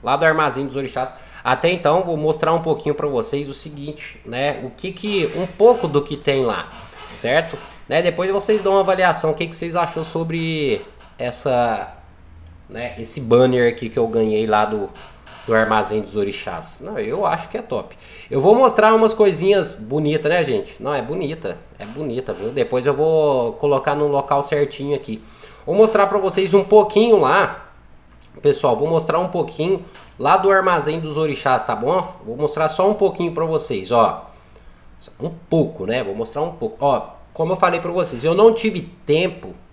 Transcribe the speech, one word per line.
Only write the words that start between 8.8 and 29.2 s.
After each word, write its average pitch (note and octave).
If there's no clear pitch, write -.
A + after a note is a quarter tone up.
avaliação, F3+
o -
que E3
que E3
vocês E3+
achou E3
sobre D#3+
essa, A#2+
né, A#2
esse A2+
banner A#2+
aqui A#2
que A2+
eu A#2
ganhei A2
lá G#2+
do, G#2+
do A2+
Armazém G#2+
dos G#2
Orixás. G2
Não, F#3
eu C#3
acho D#3+
que -
é -
top. -
Eu C3
vou F#3+
mostrar B3
umas A3
coisinhas F#3+
bonitas, D3+
né, E3+
gente? A2+
Não, C#3
é C3
bonita. D3
É G#2
bonita, B2
viu? G#2
Depois B2+
eu C#3+
vou C#3+
colocar C#3+
no D3
local C#3
certinho C#3+
aqui. A2+
Vou E3
mostrar G#3+
pra G3
vocês F#3+
um G3
pouquinho G#3+
lá. D#3+
Pessoal, C#3
vou C#3+
mostrar D#3+
um F3+